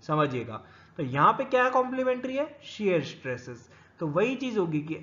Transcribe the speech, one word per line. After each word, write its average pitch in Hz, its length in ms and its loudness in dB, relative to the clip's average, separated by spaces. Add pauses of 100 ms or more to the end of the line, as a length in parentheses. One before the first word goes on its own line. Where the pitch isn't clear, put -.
समझिएगा। 127 560 0 (360)
तो 170 40 -4
यहाँ 143 300 4
पे 262 120 -2
क्या 254 260 2
complementary 254 680 0
है, 285 100 0 (200)
Shear 180 380 0
stresses। - 640 -10 (320)
तो 170 80 -2
वही 202 280 2
चीज 240 220 -4
होगी 165 220 0
कि 156 220 -6